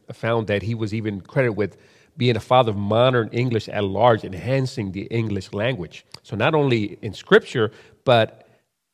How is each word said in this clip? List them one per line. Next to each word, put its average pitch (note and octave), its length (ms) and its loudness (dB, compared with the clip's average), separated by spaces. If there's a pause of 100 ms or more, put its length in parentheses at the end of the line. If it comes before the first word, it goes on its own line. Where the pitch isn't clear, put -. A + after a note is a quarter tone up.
(140)
found A2+ 340 -2
that G2+ 140 0
he A2+ 140 -4
was G#2+ 180 -6
even G#2 280 -4
credited B2 360 -2
with G2+ 200 -2 (380)
being A#2+ 200 2
a G2+ 40 -2
father B2+ 300 4
of G2+ 80 -2
modern A2+ 520 2
English A#2 380 -2
at G#2 160 -4
large, G#2 400 2
enhancing G2+ 680 -4
the F#2+ 140 -10
English G#2+ 460 -4
language. A2+ 540 -6 (160)
So - 140 -12
not C3 180 0
only B2+ 480 0
in G2+ 120 -8
scripture, - 580 0 (340)
but A#2 420 2 (460)